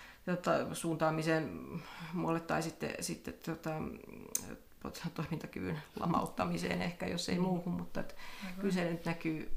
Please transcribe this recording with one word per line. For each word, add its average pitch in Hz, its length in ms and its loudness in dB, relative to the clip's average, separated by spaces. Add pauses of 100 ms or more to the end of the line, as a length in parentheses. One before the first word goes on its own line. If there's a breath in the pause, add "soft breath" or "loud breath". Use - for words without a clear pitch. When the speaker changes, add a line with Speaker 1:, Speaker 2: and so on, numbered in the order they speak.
(260 loud breath)
Speaker 1:
tota, 175 500 2
suuntaamiseen 160 840 4 (540 loud breath)
muualle 165 260 4
tai 160 240 2
sitten, - 360 -4
sitten, - 340 -4 (120)
tota, 160 240 -4 (1120)
potilaan - 280 -4
toimintakyvyn 165 680 -4 (180)
lamauttamiseen 175 800 2
ehkä, 180 260 -2
jos 175 220 0
ei 185 60 4
Speaker 2:
Mm. 175 60 6
Speaker 1:
muuhun, 180 320 2
mutta 175 260 -2
et - 160 -2 (280 loud breath)
Speaker 2:
Aivan. 185 160 -6
Speaker 1:
kyllä 196 140 2
se 175 180 4
nyt 165 140 -2
näkyy, 160 520 0